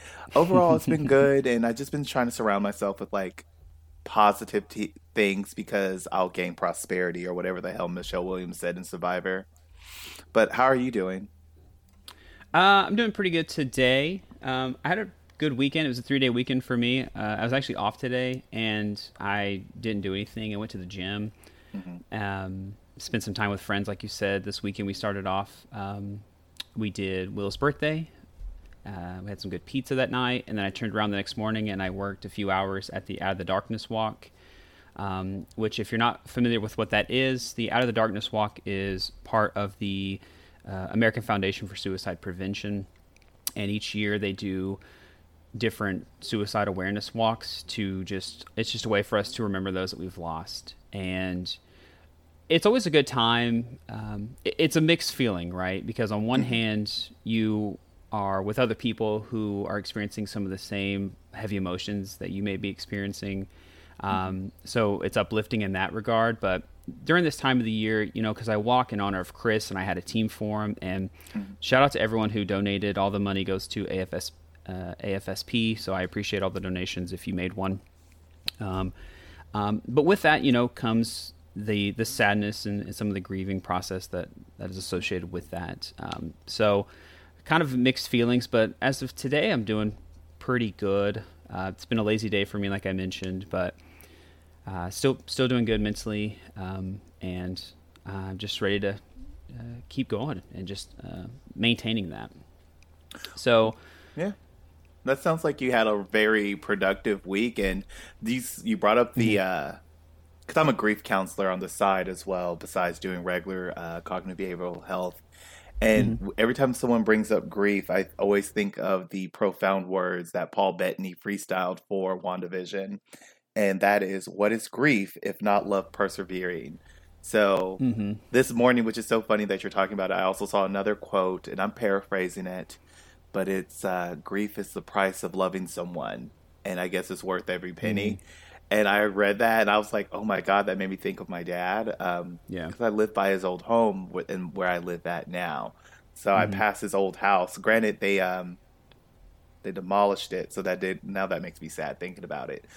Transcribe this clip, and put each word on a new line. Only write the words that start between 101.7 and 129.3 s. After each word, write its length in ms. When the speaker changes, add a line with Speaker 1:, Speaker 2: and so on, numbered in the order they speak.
Speaker 2:
that. 200
So 400
Speaker 1:
Yeah, 160
that 140
sounds 260
like 160
you 120
had 140
a 180
very 520
productive 680
week. 320
And 260
these, 420
you 120
brought 220
up 160
the, 220
Speaker 2:
Mm-hmm. 380
Speaker 1:
uh, 40
'cause 100
I'm 120
a 40
grief 300
counselor 480
on 100
the 80
side 400
as 180
well, 300
besides 440
doing 240
regular, 520
uh, 260
cognitive 360
behavioral 480
health. 340
And 260
Speaker 2:
Mm-hmm. 80
Speaker 1:
w-, 120
every 160
time 200
someone 280
brings 300
up 160
grief, 420
I 260
always 340
think 280
of 320
the 180
profound 600
words 440
that 200
Paul 220
Bettany 400
freestyled 760
for 280
WandaVision. 840
And 240
that 220
is, 260
"What 240
is 160
grief 540
if 200
not 260
love 240
persevering?" 880
So 600
Speaker 2:
Mm-hmm. 320
Speaker 1:
this 220
morning, 320
which 140
is 80
so 160
funny 240